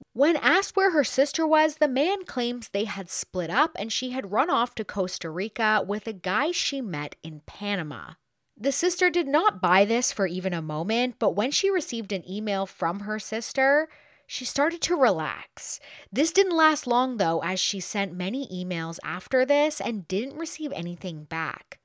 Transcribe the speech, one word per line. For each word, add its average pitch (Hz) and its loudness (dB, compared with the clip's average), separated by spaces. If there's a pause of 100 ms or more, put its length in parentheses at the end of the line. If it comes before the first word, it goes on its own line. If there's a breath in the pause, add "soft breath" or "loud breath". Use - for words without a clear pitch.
(120)
When 294 4
asked 311 2
where 381 4
her 311 4
sister 285 2
was, 311 4
the 302 4
man 339 0
claims 240 -4
they 202 -2
had 185 -6
split 170 -4
up 294 2
and 220 -6
she 254 -4
had 247 -6
run 247 2
off 247 0
to 220 -2
Costa 180 -4
Rica 214 0
with 202 -4
a 226 -6
guy 208 -2
she - -2
met 151 -6
in 156 -10
Panama. 156 -6 (440)
The 233 0
sister 349 2
did 311 0
not 285 2
buy 185 6
this 226 0
for 190 0
even 180 -4
a 165 -4
moment, 202 -2
but 196 2
when 214 0
she 392 0
received 233 -2
an 185 -6
email 202 -2
from 185 -4
her 214 -6
sister, 269 2 (420 soft breath)
she - -8
started 330 0
to 349 0
relax. 170 0 (320 loud breath)
This 285 2
didn't 370 4
last 311 4
long, 247 2
though, 165 2
as 185 -4
she - -2
sent 196 -4
many 202 -4
emails 175 -6
after 185 0
this 294 4
and 214 -4
didn't 226 -4
receive 311 -6
anything 170 -8
back. - -8